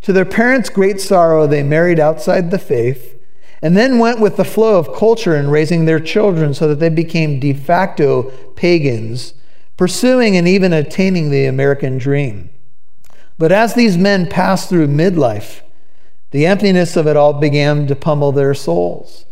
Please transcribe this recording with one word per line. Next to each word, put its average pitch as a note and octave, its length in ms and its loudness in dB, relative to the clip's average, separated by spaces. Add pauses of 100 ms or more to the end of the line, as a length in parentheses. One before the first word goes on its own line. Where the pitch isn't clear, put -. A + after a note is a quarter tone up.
To G3 120 -2
their F#3 100 4
parents' A#3 460 0
great G3 320 0
sorrow, E3 440 4
they D3 160 0
married D#3+ 380 2
outside E3 500 0
the F#3 100 -2
faith B2 600 -2 (420)
and E3 140 2
then A#3+ 240 2
went A#3 200 2
with G#3 180 0
the F#3+ 80 2
flow A3 320 2
of D#3+ 180 -2
culture A3 400 2
in C#3+ 140 0
raising D#3 360 2
their D#3+ 140 2
children E3 540 0
so D#3+ 160 -2
that D3 100 0
they E3 100 2
became D#3+ 500 -2
de C#3+ 140 0
facto C#3+ 800 0 (240)
pagans, B2 760 -2 (420)
pursuing A3+ 640 2
and F3 100 2
even F#3 240 4
attaining E3 580 0
the C#3 160 2
American C3+ 520 0
dream. B2 520 -2 (880)
But D#3+ 140 2
as G#3+ 220 2
these A3+ 240 4
men F#3+ 300 2
passed F#3+ 420 -2
through E3 180 2
midlife, C#3+ 720 0 (720)
the C#3+ 140 0
emptiness F#3+ 500 2
of D#3+ 120 2
it D3 100 2
all D3 160 4
began D3 540 0
to C3+ 80 -2
pummel C#3+ 360 0
their C#3 220 0
souls. - 800 -4